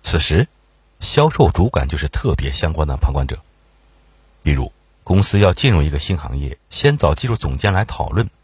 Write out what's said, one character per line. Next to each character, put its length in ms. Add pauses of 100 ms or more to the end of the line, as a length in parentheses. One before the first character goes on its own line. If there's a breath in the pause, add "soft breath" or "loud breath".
此 160
时， 280 (520)
销 320
售 180
主 200
管 180
就 100
是 100
特 280
别 160
相 200
关 160
的 80
旁 160
观 140
者。 140 (1040)
比 80
如， 200 (320)
公 200
司 160
要 140
进 200
入 80
一 80
个 80
新 220
行 180
业， 220 (100)
先 280
找 180
技 100
术 100
总 220
监 160
来 100
讨 280
论 180 (140)